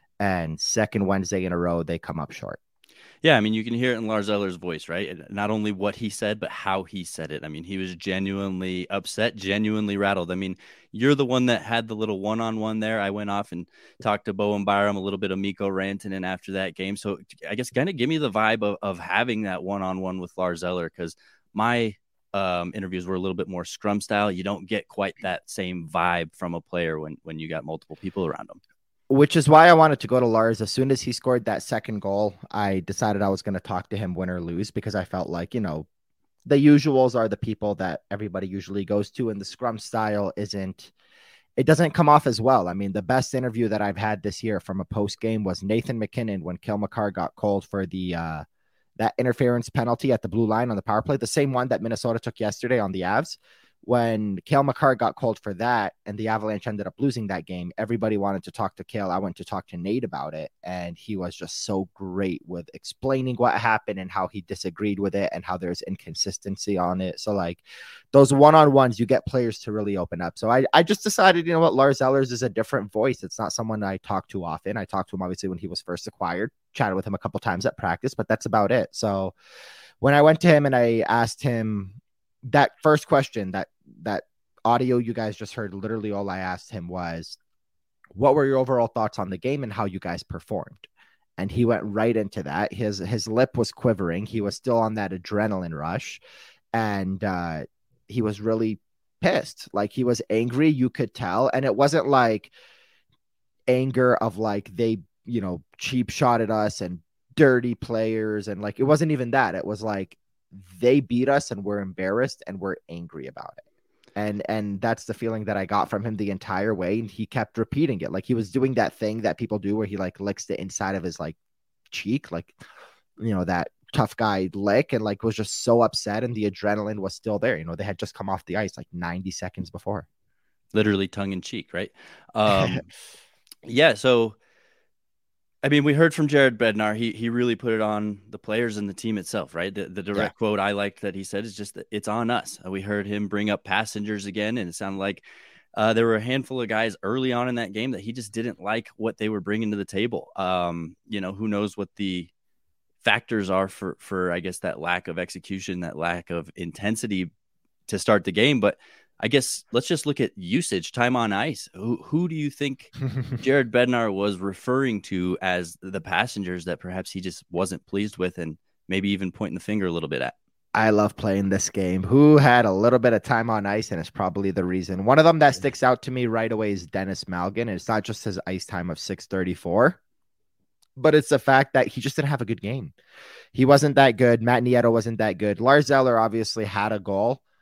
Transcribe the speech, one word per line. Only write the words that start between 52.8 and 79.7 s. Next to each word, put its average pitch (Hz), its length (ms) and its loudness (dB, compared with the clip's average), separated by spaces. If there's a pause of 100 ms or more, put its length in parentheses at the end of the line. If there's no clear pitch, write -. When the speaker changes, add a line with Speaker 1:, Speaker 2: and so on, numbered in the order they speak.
Speaker 1:
the 92 100 -4
Avs. 104 360 0 (500)
When 110 580 2
Cale 139 180 4
Makar 135 320 4
got 107 200 0
called 113 220 -2
for 104 180 -8
that 110 380 0 (140)
and 101 100 -8
the 110 120 -2
Avalanche 107 360 -2
ended 104 220 -6
up - 100 -14
losing 123 300 -2
that 92 180 -6
game, 90 320 -8
everybody 110 400 -2
wanted 98 280 -2
to 90 60 -16
talk - 260 -4
to 95 60 -14
Cale. 98 280 -6
I 92 80 0
went 95 160 -6
to 95 100 -12
talk - 220 -8
to 87 100 -12
Nate 104 260 -2
about 78 300 -8
it, 78 160 -10 (140)
and 87 340 -8
he 104 200 -10
was 87 180 -6
just - 300 -12
so 95 280 -2
great 95 540 -6
with 85 260 -10
explaining 131 640 -4
what 120 180 4
happened 107 460 0
and 92 100 -10
how 92 180 -2
he 98 140 -10
disagreed 98 560 -4
with 98 160 -2
it - 180 0
and - 140 -8
how 92 120 -6
there's 87 260 -6
inconsistency 95 960 -4
on 90 200 0
it. 92 200 -6
So, - 120 -4
like, 90 280 -2 (520)
those 139 220 10
one-on-ones, 139 640 8
you 117 60 0
get 127 220 2
players 120 320 -2
to - 120 -10
really 104 260 -2
open 87 220 -6
up. 87 200 -6
So 110 100 -2
I, 127 240 4
I 160 80 8
just 190 220 2
decided, 185 420 4
you 170 80 0
know 160 60 4
what, 165 160 4
Lars 135 260 6
Ellers 135 300 4
is 117 100 -4
a 123 80 0
different 104 420 -2
voice. 123 300 0
It's - 160 -12
not 107 160 -4
someone 110 300 -4
I 95 140 -4
talk 98 320 -4
to 95 140 -6
often. 85 340 -6
I 98 80 -6
talked - 260 -4
to - 40 -8
him, 92 60 -4
obviously, 92 280 -6
when 90 100 -8
he 95 80 -10
was 87 120 -8
first - 280 -8
acquired, 90 420 -4 (240)
chatted 104 220 0
with 98 100 -2
him 101 80 -6
a 95 60 -4
couple - 200 -6
times 95 280 -2
at - 100 -4
practice, 95 380 -4
but 107 120 -6
that's - 200 -2
about 104 240 2
it. 123 220 0
So 98 420 -2 (640)